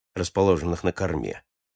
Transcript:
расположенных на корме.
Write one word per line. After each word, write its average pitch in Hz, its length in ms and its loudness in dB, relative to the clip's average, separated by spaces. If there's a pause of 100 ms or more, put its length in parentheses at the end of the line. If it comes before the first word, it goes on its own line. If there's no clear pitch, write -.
(140)
расположенных 87 680 2
на 90 80 0
корме. 76 500 -4 (340)